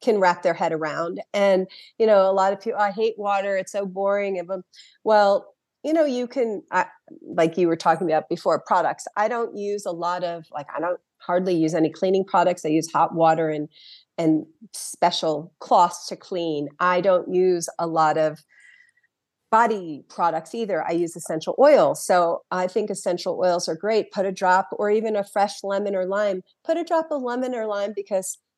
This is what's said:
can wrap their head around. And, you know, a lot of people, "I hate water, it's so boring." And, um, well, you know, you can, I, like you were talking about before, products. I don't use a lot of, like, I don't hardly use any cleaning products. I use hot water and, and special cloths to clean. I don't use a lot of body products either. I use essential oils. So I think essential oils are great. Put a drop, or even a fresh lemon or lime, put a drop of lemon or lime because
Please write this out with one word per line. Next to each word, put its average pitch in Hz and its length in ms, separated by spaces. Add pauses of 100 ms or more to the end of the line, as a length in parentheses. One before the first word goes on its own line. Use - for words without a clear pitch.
can 220 160
wrap 185 240
their 170 120
head 170 180
around. 160 480 (140)
And, 196 320 (320)
you 226 80
know, 196 220
a 190 40
lot 190 220
of - 60
people, 214 200
"I 208 100
hate 220 280
water, 202 400
it's 185 140
so 202 140
boring." 196 520
And, 175 120
um, 190 120 (420)
well, 202 500 (300)
you 294 80
know, 320 140
you 247 200
can, 226 360 (100)
I, 180 140 (360)
like 165 360
you 180 100
were 165 80
talking 165 340
about 156 200
before, 165 360
products. 170 380 (120)
I 214 120
don't 233 280
use 202 300
a 185 60
lot 175 320
of, 170 260
like, 143 240
I 139 60
don't 175 200 (180)
hardly 185 360
use 160 200
any 160 160
cleaning 190 340
products. 180 400
I 160 40
use 156 220
hot 160 240
water 160 360
and, 151 180 (500)
and 156 280 (260)
special 165 880
cloths - 480
to 185 80
clean. 160 520 (120)
I 180 220
don't 185 300
use 180 360 (100)
a 170 80
lot 160 320
of 156 220 (1080)
body 214 580
products 165 460
either. 202 320
I 170 60
use 170 240
essential 165 420
oils. 214 460
So 175 460
I 185 180
think 208 200
essential 180 540
oils 180 260
are 165 60
great. 208 380
Put 196 140
a 196 60
drop, 185 400
or 208 180
even 214 260
a 202 80
fresh 202 400
lemon 196 320
or 185 100
lime, 196 360 (220)
put 330 120
a 339 80
drop 330 260
of 285 120
lemon 254 320
or 220 120
lime 202 280
because 202 440 (180)